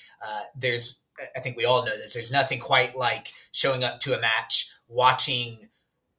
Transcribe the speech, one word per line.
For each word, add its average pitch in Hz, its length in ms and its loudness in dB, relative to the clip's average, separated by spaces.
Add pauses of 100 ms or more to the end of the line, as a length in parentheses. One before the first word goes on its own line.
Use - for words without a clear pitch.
(240)
uh, 107 180 -8 (120)
there's 120 460 -4 (360)
I 127 40 -6
think 123 160 -8
we 117 80 -2
all 120 200 4
know 110 80 -2
this, 107 220 -6
there's 113 180 -6
nothing 135 280 0
quite 127 360 0
like 120 360 -2 (200)
showing 127 320 2
up 123 160 -4
to 127 160 -2
a 113 40 -8
match, 113 500 2 (180)
watching 123 800 2 (500)